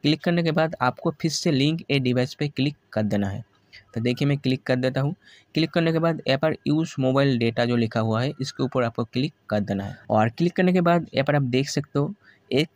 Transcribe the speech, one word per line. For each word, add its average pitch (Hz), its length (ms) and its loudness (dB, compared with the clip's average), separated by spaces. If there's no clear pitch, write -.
क्लिक 151 200 2
करने 170 200 2
के 160 80 0
बाद 160 300 0
आपको 127 300 0
फिर 156 200 -4
से - 200 -2
लिंक 151 300 2
ए 139 80 2
डिवाइस 123 340 0
पे 147 140 -4
क्लिक 143 280 -2
कर 110 100 0
देना 101 260 0
है। 98 140 -8
तो 113 80 -4
देखिए, 123 260 0
मैं 143 100 2
क्लिक 143 260 -2
कर 127 120 0
देता 131 260 -2
हूँ। 143 120 -2
क्लिक 160 160 0
करने 165 200 2
के 160 80 0
बाद 165 280 0
यहाँ 135 120 0
पर 160 160 0
यूज़ 156 320 0
मोबाइल 131 380 2
डेटा 117 280 0
जो 120 100 0
लिखा 117 240 0
हुआ 110 220 0
है, 139 100 -2
इसके 139 220 -4
ऊपर 127 200 0
आपको 117 200 -4
क्लिक 131 300 -4
कर 104 120 0
देना 98 220 -4
है। 120 140 -10
और 110 200 4
क्लिक 170 260 -2
करने 185 180 2
के 180 80 2
बाद 170 320 2
यहाँ 156 120 0
पर 147 100 2
आप 147 60 2
देख 131 280 0
सकते - 300 -4
हो 160 140 -2
एक 151 240 0